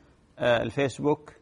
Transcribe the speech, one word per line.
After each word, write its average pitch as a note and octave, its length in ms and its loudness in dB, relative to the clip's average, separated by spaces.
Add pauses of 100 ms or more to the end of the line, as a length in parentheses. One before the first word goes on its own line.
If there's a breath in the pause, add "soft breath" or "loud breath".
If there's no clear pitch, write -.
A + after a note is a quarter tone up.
(400 soft breath)
آه، A#2+ 220 2
الفيسبوك C#3+ 800 -2